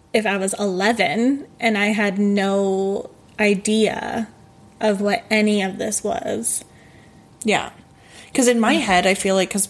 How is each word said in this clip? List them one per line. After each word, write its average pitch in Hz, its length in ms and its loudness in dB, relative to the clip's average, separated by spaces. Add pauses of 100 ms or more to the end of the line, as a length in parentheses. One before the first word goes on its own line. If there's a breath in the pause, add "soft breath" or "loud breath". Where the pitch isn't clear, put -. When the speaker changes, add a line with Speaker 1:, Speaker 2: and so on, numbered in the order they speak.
(120)
Speaker 1:
If 220 140 0
I 196 100 0
was 190 240 -2
eleven 208 840 0 (120)
and 226 180 0
I 202 100 0
had 208 340 0
no 196 880 0 (300)
idea 214 880 0 (520)
of 208 200 0
what 202 300 0
any 214 320 2
of 190 160 -6
this 208 260 -4
was. - 600 -4 (800 loud breath)
Speaker 2:
Yeah. 196 260 -2 (640 loud breath)
'Cause 240 160 4
in 240 100 2
my 233 140 2
Speaker 1:
Yeah. 330 80 2
Speaker 2:
head, 190 260 2
I 190 80 2
feel 190 220 -2
like, 185 140 0
'cause 196 200 -2